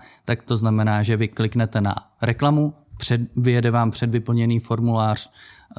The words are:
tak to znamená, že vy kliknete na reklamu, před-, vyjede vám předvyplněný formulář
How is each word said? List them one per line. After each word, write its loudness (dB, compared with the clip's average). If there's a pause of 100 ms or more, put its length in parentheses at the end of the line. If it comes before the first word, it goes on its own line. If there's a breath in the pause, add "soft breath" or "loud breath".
(240 loud breath)
tak -4
to -2
znamená, 2
že 0
vy 0
kliknete -2
na 0 (280)
reklamu, 0 (240)
před-, -2
vyjede 2
vám 2
předvyplněný 0
formulář -2 (480 loud breath)